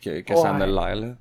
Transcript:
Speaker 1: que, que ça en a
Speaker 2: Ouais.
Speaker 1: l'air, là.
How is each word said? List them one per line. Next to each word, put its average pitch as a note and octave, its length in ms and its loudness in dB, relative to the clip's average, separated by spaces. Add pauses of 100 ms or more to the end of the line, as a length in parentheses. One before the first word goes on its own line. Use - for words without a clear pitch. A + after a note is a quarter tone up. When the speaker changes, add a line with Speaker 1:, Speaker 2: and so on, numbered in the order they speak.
Speaker 1:
que, E2 200 -6
que - 160 0
ça A2+ 160 4
en G2 80 0
a F#2+ 80 2
Speaker 2:
Ouais. G2 40 2
Speaker 1:
l'air, F#2 240 0
là. A#2 240 -6